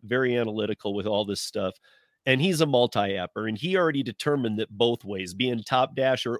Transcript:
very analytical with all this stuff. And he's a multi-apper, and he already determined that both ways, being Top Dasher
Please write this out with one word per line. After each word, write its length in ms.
very 320
analytical 580
with 140
all 160
this 160
stuff. 360
And 160
he's 200
a 40
multi-apper, 800
and 100
he 200
already 260
determined 560
that 100
both 340
ways, 300
being 300
Top 320
Dasher 440